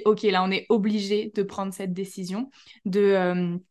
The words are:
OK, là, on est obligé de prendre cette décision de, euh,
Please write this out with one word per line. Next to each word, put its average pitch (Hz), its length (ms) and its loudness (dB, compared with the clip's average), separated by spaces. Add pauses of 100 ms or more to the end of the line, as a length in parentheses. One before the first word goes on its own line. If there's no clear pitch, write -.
OK, 214 180 4
là, 190 200 2
on 190 80 0
est 190 180 -4
obligé 208 640 0
de 202 80 0
prendre 196 300 -6
cette 190 200 -6
décision 190 560 -8 (360)
de, 196 160 0
euh, 180 560 2 (120)